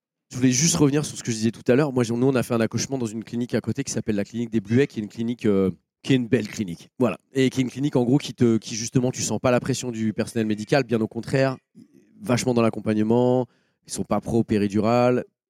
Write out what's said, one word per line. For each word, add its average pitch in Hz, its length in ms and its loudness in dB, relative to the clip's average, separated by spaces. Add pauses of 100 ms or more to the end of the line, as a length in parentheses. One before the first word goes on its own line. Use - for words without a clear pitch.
(300)
Je 127 80 -12
voulais 127 140 4
juste 165 240 0
revenir 147 280 2
sur - 140 -12
ce - 40 -12
que - 80 -6
je 110 60 -2
disais 110 140 0
tout - 200 -10
à 120 40 6
l'heure. 143 180 2
Moi, 123 120 2
j'ai, 113 100 -4
nous, 123 120 0
on 135 80 2
a 120 80 0
fait 123 120 -4
un 113 60 2
accouchement 113 360 -2
dans 123 100 -4
une 110 160 -8
clinique 120 320 -6
à 113 60 0
côté 113 240 -4
qui - 80 -10
s'appelle 107 240 -4
la 101 80 -2
clinique 117 240 -8
des 110 120 0
Bluets, 117 260 2
qui - 140 -8
est - 20 -4
une 101 60 -8
clinique, 117 360 -6
euh, 98 260 4 (320)
qui 127 120 2
est - 20 6
une 123 100 0
belle 107 220 0
clinique. 87 400 -8 (100)
Voilà. 110 200 0 (160)
Et 131 160 2
qui 135 100 -4
est 127 40 2
une 120 60 -4
clinique, 143 260 -2
en 123 80 2
gros, 123 120 2
qui - 160 -2
te, 117 240 4
qui, - 180 -6
justement, 123 360 -2
tu 123 100 -8
sens 107 200 -4
pas 131 100 2
la 120 100 4
pression 127 300 -6
du 110 240 -2
personnel 110 320 -2
médical. 107 380 0
Bien 113 180 -2
au 107 40 -2
contraire, 131 520 -2 (640)
vachement 120 320 0
dans 117 80 4
l'accompagnement. 113 840 2 (400)
Ils - 60 -16
sont 98 120 -4
pas 104 180 -2
pro-péridurale. 113 1000 2 (260)